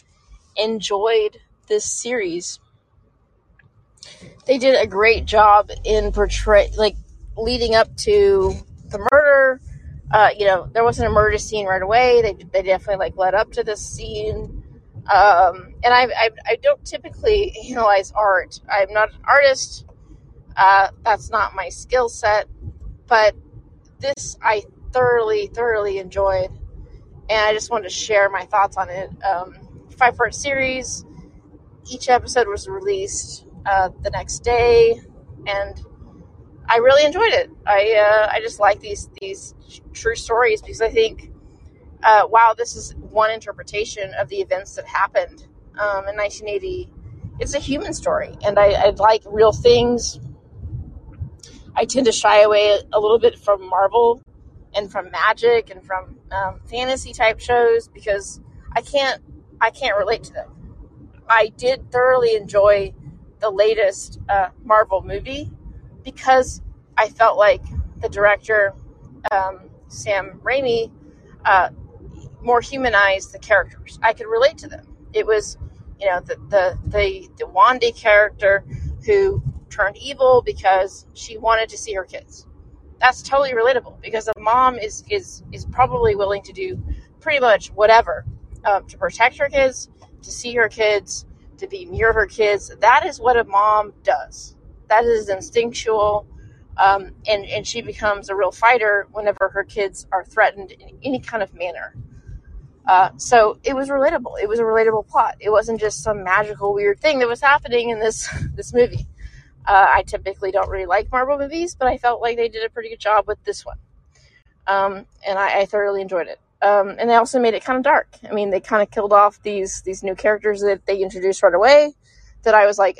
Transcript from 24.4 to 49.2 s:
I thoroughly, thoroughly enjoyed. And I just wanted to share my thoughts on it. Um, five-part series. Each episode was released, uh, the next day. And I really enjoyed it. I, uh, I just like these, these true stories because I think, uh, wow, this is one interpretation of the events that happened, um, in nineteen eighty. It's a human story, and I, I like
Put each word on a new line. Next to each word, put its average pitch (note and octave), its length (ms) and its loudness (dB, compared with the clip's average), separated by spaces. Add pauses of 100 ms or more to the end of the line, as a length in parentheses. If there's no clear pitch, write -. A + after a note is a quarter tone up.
I G#3+ 220 -2 (280)
thoroughly, A3+ 560 0
thoroughly G#3+ 500 -4
enjoyed. F#3+ 540 -4 (800)
And G#3+ 180 0
I G#3+ 60 0
just G#3+ 180 -8
wanted G#3+ 140 -4
to F#3 100 -12
share G3+ 340 0
my F#3+ 140 -6
thoughts G#3+ 340 -2
on F#3 120 -6
it. F3+ 200 -10 (140)
Um, F#3 320 -4 (420)
five-part A#3+ 380 0
series. C4 680 -6 (840)
Each B3+ 200 -8
episode A#3+ 380 2
was G3+ 200 -10
released, F#4+ 760 -8 (200)
uh, F#3+ 240 2 (120)
the G3+ 80 -6
next F#3 300 -10
day. A#3 600 4 (460)
And G3+ 340 -6 (880)
I A3+ 80 4
really C4+ 280 6
enjoyed F#4 280 2
it. F#3 160 0 (160)
I, G#3 300 2
uh, G#3+ 360 6
I - 80 -2
just A3 200 -8
like G#3 200 2
these, G#3 300 -12 (100)
these - 360 -14 (380)
true A3+ 220 -4
stories A3+ 460 0
because - 200 -12
I A3 80 0
think, A3 420 -2 (720)
uh, G#3+ 260 6
wow, A3+ 280 4
this A#3 180 -8
is - 200 -16
one G#3+ 340 -2
interpretation G#3 880 -10
of G3 120 -6
the G3+ 80 -8
events F#3+ 380 -6
that F#3+ 120 -14
happened, F#3 580 -4 (320)
um, G3 300 -4
in G3+ 80 -8
nineteen G#3 320 -8
eighty. F#4 440 -8 (480)
It's - 140 -6
a C#4+ 60 -4
human D4+ 340 -6
story, D3+ 500 -6
and G3+ 140 0
I, G3+ 140 6
I G3 180 2
like G#3+ 360 4